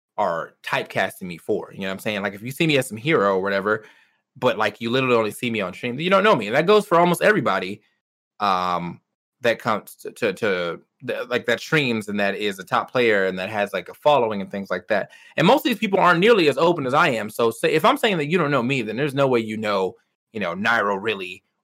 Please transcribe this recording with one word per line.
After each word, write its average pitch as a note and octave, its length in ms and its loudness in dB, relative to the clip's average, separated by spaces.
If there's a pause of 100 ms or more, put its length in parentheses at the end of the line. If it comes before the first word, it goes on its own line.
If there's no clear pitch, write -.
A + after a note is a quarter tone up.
(160)
are E2+ 380 -2 (100)
typecasting A2 600 -4
me F2 140 -10
for. - 360 -6
You - 80 -12
know F#2+ 60 -6
what F#2+ 80 -6
I'm F#2+ 40 -10
saying? G#2+ 220 -4
Like, G2+ 120 -4
if G2+ 80 -16
you B2 100 -10
see E3+ 140 -2
me D3+ 120 4
as B2+ 100 0
some G#2 80 -12
hero A2 400 2
or F#2 60 0
whatever, G2 420 0 (540)
but, B2 200 0
like, G#2+ 220 -2
you A#2 100 -6
literally B2+ 280 2
only G#2+ 140 2
see A#2+ 200 -6
me A2 80 -2
on F#2 140 -4
stream, B2 260 -8
you F3 100 -2
don't F#3+ 140 4
know G#3 140 4
me. G#2 100 -4
And A2 80 -2
that D#3+ 100 2
goes G#3 220 4
for E3 100 2
almost F3 240 4
everybody, G#2 600 0 (580)
um, F2+ 640 -2 (400)
that A#2 180 0
comes G#2+ 360 -4
to, - 160 -14
to, A2 200 -2
to F2+ 480 -2 (220)
the, A#2 240 -8
like, A#2+ 200 -4
that A#2 140 0
streams B2 480 -2
and G#2 100 -6
that G2+ 160 0
is G2+ 260 -4
a F#2 40 -14
top A2+ 260 -2
player A2 360 2
and F#2 120 -2
that F#2 120 -6
has, G#2 240 -4
like, F#2 160 -6
a - 40 -16
following A#2+ 460 2
and F#2+ 100 -8
things G2 220 -8
like F#2 160 -6
that. G#2 240 -2 (240)
And D3+ 100 2
most C4 200 4
of - 40 0
these A3+ 80 -2
people G3+ 220 0
aren't E3+ 220 4
nearly G3+ 260 6
as C3 100 2
open E3 300 2
as B2+ 60 -4
I D#3+ 160 4
am. G#2+ 200 -2
So A#2 220 2
say, D3+ 220 -2
if D#3 100 2
I'm B3+ 140 4
saying G3+ 220 0
that D3 80 -2
you E3+ 100 0
don't D3 140 0
know C3 120 2
me, B2+ 200 0
then G#2 120 -6
there's C#3 180 -2
no C#3 140 2
way B2 140 2
you G#2+ 160 -6
know, G#2 380 0 (360)
you A2 80 -10
know, F2 160 -2
Nairo G#2 420 0
really, F#2+ 460 -6 (200)